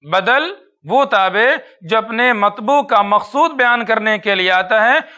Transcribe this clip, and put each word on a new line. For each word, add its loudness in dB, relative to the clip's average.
बदल 0
वो 0
ताबे 0
जो -2
अपने 0
मतबू 0
का 2
मकसूद 0
बयान 0
करने -2
के -2
लिए 0
आता 2
है 2